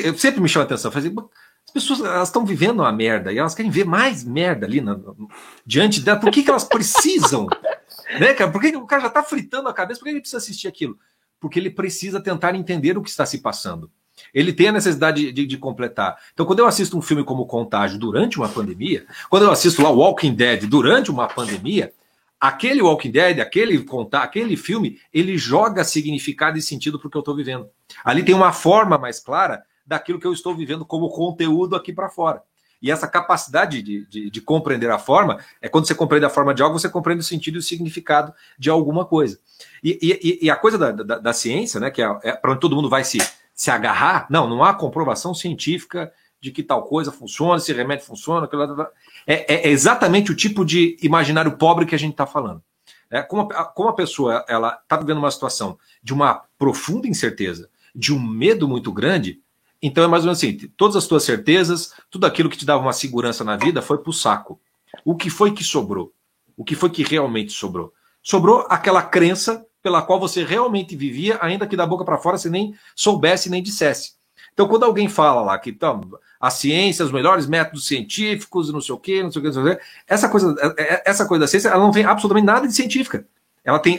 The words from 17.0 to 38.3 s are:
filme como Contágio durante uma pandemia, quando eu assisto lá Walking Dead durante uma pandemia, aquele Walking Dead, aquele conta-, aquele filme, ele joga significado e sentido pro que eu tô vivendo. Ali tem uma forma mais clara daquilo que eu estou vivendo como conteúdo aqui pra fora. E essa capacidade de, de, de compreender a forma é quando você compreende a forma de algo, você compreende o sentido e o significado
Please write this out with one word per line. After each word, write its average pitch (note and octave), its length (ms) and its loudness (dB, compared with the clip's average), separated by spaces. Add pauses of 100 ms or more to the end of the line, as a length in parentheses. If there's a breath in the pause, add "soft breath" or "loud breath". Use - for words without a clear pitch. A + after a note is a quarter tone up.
filme D3 220 0
como B2+ 220 -4
Contágio G#2 540 -4
durante A#2+ 380 -2
uma A2 120 -2
pandemia, G2+ 560 -6 (240 loud breath)
quando G3 140 6
eu G3+ 80 8
assisto D#3+ 300 4
lá D3+ 80 8
Walking D3 440 4
Dead A2+ 320 2
durante D3+ 460 4
uma B2 160 -2
pandemia, A#2+ 680 -4 (460)
aquele A#3+ 420 2
Walking D3+ 300 2
Dead, D#3+ 280 4
aquele E3+ 440 0
conta-, C3 400 -4
aquele G#3 340 -2
filme, G3+ 420 -4 (140)
ele F3+ 240 0
joga F3 460 2
significado D3+ 720 -2
e D#3 40 -6
sentido D3 380 -6
pro D3 100 -14
que D3+ 80 -8
eu C#3+ 60 -4
tô D3 120 -6
vivendo. B2+ 340 -8 (340 loud breath)
Ali C3 200 2
tem F3+ 100 6
uma F#3+ 180 6
forma F#3 460 4
mais B2 220 -8
clara D3 440 -2 (220)
daquilo D#3 340 -6
que F3 80 -6
eu F3+ 60 0
estou F3 220 -6
vivendo D#3+ 300 -8
como E3 240 -4
conteúdo E3+ 680 0
aqui F3+ 180 -6
pra F#3 160 -6
fora. D#3+ 320 -4 (380)
E C3+ 120 -2
essa D#3 160 -2
capacidade D3+ 720 -2
de, G2+ 240 -8
de, G#2+ 240 -12
de A2 120 -12
compreender C#3 500 0
a G#2 80 0
forma D#3 400 2 (200 loud breath)
é - 80 -14
quando D#3 200 2
você D#3 80 -2
compreende D3 300 2
a C#3 40 0
forma C#3 240 0
de B2+ 80 -2
algo, D#3+ 160 2
você E3+ 120 -4
compreende E3+ 320 -2
o D#3+ 40 -8
sentido D#3+ 300 -8
e F3 40 -8
o E3 40 -8
significado D#3+ 680 -2 (260 soft breath)